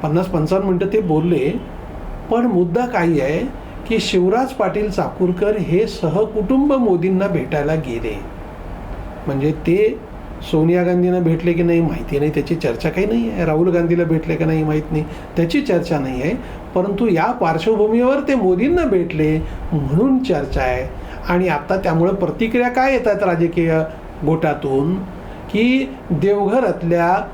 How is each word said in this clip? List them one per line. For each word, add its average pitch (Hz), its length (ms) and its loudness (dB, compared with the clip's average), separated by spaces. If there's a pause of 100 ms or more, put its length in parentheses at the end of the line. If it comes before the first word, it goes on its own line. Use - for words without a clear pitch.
पन्नास 170 240 0
पंचावन्न 190 400 0
मिनटं 190 260 0
ते - 80 4
बोलले, 156 480 2 (800)
पण 240 140 2
मुद्दा 185 400 2
काय 170 360 2
आहे 147 180 0 (480)
की 226 120 0
शिवराज 202 520 2
पाटील 208 380 -2
चाकूरकर 185 680 0
हे 175 300 2
सहकुटुंब 220 880 0
मोदींना 190 540 2
भेटायला 151 480 0
गेले. 117 400 -4 (1120)
म्हणजे 139 240 0
ते 180 460 0 (540)
सोनिया 170 320 2
गांधींना 180 360 2
भेटले 170 340 0
की 170 100 0
नाही 170 180 4
माहिती 156 380 -2
नाही, 151 140 2
त्याची 151 220 0
चर्चा 143 340 -2
काही 185 180 0
नाही 226 220 0
आहे. 185 160 -2
राहुल 160 240 2
गांधीला 170 340 2
भेटले 160 320 0
का 160 100 0
नाही 160 180 2
माहीत 151 280 0
नाही, 151 120 0 (320)
त्याची 170 260 2
चर्चा 175 380 0
नाही 131 220 -4
आहे. 165 120 0 (420)
परंतु 196 320 0
या 185 240 2
पार्श्वभूमीवर 220 960 2
ते 269 80 2
मोदींना 240 500 2
भेटले 160 520 2 (360)
म्हणून 165 500 2
चर्चा 139 380 0
आहे. 127 260 0 (420)
आणि 180 180 2
आता 156 300 0
त्यामुळे 175 360 2
प्रतिक्रिया 226 560 0
काय 262 240 2
येतात 208 300 2
राजकीय 165 560 2 (460)
गोटातून 151 680 0 (560)
की 254 360 2 (240)
देवघरातल्या 185 1040 2 (180)